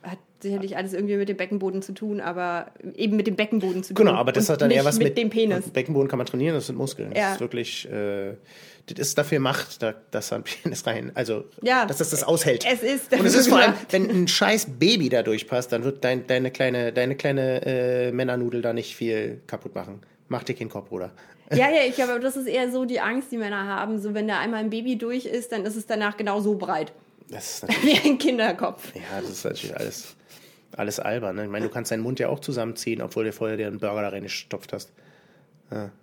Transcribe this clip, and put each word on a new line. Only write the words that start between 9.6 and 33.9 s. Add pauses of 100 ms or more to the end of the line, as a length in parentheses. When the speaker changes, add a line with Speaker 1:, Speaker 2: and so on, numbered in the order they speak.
Speaker 2:
da, (160)
dass
da
ein
<laughs>
Penis
rein,
also, (180)
Speaker 1:
Ja.
Speaker 2:
dass
das,
das
aushält.
Speaker 1:
Es
ist
Speaker 2:
Und
es
Speaker 1:
dafür
Speaker 2:
ist
vor
allem,
Speaker 1:
gemacht.
Speaker 2:
wenn
ein
scheiß (120)
Baby
da
durchpasst,
dann
wird
dein,
deine
kleine,
deine
kleine,
äh,
Männernudel
da
nicht
viel
kaputt
machen. (260)
Mach
dir
keinen
Kopf,
Bruder. (380)
Speaker 1:
Ja,
ja,
ich
glaube,
das
ist
eher
so
die
Angst,
die
Männer
haben,
so
wenn
da
einmal
ein
Baby
durch
ist,
dann
ist
es
danach
genau
so
breit. (380)
Speaker 2:
Das
ist
natürlich
Speaker 1:
<laughs>
Wie
ein
Kinderkopf.
Speaker 2:
Ja,
das
ist
natürlich
alles, (640)
alles
albern,
ne?
Ich
meine,
du
kannst
deinen
Mund
ja
auch
zusammenziehen,
obwohl
dir
vorher
dir
einen
Burger